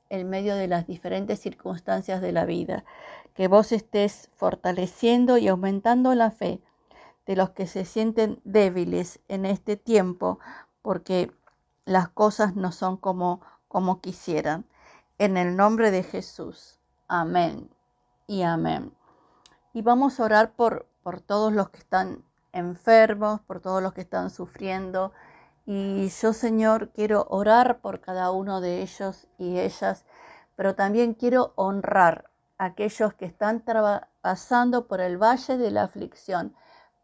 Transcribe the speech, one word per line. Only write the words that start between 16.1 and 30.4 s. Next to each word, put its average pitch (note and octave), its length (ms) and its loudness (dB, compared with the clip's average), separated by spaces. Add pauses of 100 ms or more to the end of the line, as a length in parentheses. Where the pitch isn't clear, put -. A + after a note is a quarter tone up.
Amén E3 640 -2 (560)
y G3 160 -4
amén. D#3+ 500 -2 (800)
Y A3+ 100 -8
vamos B3+ 360 2
a A#3+ 60 0
orar G#3+ 300 4
por, - 340 -2 (160)
por F3+ 160 -10
todos G#3+ 320 0
los G3 180 0
que - 80 -20
están F#3 460 -4 (280)
enfermos, G#3+ 880 2
por F#3 180 -14
todos F#3+ 200 -2
los F#3 120 -4
que F#3 80 -14
están F#3 300 -6
sufriendo. F#3+ 800 -6 (540)
Y G3 420 -4
yo, A3 240 -2
Señor, A3 580 0
quiero G#3+ 400 0
orar A3+ 500 4
por G3 200 -10
cada F#3 320 -4
uno F#3+ 280 -4
de F3+ 220 -4
ellos F#3+ 460 -10 (100)
y F3+ 220 -4
ellas, F#3+ 440 -4 (520)